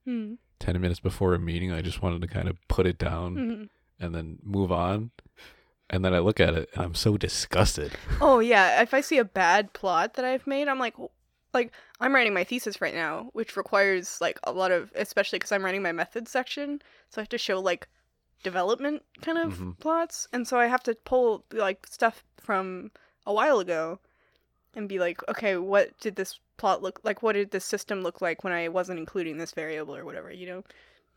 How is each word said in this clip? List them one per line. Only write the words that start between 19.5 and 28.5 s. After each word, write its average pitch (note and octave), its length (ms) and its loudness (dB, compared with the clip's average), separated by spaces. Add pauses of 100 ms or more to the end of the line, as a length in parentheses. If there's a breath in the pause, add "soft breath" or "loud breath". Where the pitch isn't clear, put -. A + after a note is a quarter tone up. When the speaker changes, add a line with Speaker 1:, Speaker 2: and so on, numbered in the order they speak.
Speaker 2:
Mm-hmm. F2+ 180 -6
Speaker 1:
plots, E4 600 -4
and B3 160 -4
so B3+ 100 2
I A#3+ 80 6
have B3+ 180 0
to A#3 100 -2
pull, A#3+ 580 0
like, G3+ 340 -2
stuff - 380 -2 (140)
from F#3+ 520 -4 (360 soft breath)
a G3+ 60 -2
while A#3+ 280 4
ago E3+ 400 -2 (720)
and G#3+ 140 -8
be F#3+ 100 -4
like, F3 300 -2
"Okay, G#3 280 0
what F#3+ 440 2
did G3+ 160 -6
this - 240 -8 (160)
plot F#3+ 260 2
look F#3+ 220 -8
like? G#3+ 180 -2
What A3 120 2
did G3+ 180 0
this F#3+ 120 -4
system G3+ 380 -4
look F3 180 -4
like E3+ 240 -2
when F#3 80 -2